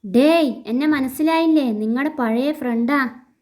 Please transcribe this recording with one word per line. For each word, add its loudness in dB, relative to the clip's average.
ഡേയ്, 2
എന്നെ -2
മനസ്സിലായില്ലേ? 0
നിങ്ങളുടെ -2
പഴയ 0
ഫ്രണ്ടാ. -2